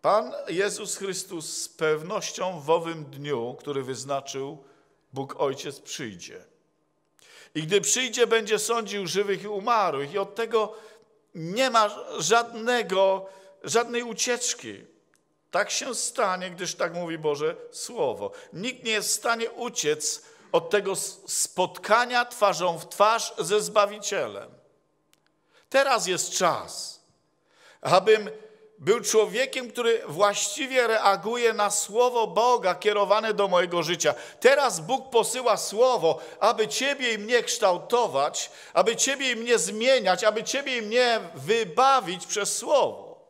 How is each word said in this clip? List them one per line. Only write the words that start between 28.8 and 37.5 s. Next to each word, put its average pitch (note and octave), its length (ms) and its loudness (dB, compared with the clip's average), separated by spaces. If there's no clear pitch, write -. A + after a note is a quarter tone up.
człowiekiem, A#3 680 0
który A3+ 360 0
właściwie G#3+ 800 0
reaguje A3 680 2
na G#3 180 2
słowo A#3+ 560 2
Boga F#3 480 4
kierowane G#3 580 0
do G3+ 140 2
mojego F3 360 2
życia. D3+ 300 0
Teraz B3+ 400 4
Bóg A#3+ 300 -2
posyła A#3 480 2
słowo, G3 600 2
aby A3 280 2
ciebie B3+ 460 -2
i A3 40 -2
mnie A3 260 0
kształtować, F3 1080 0